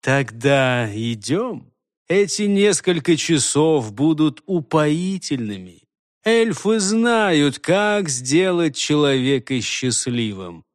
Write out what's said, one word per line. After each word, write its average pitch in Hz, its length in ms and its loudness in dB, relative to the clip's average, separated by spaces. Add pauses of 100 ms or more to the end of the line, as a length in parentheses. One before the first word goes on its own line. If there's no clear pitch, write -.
"Тогда 127 920 0
идем. 117 800 -6 (360)
Эти 202 340 0
несколько 196 760 2
часов 147 760 0
будут 151 540 0
упоительными. 151 1400 -4 (420)
Эльфы 226 540 2
знают, 208 800 2
как 202 500 0
сделать 160 680 0
человека 135 840 0
счастливым". 107 1040 -4 (100)